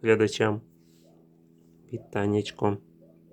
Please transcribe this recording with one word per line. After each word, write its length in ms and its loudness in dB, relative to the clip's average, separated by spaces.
глядачам. 580 2
Вітанечко. 880 -2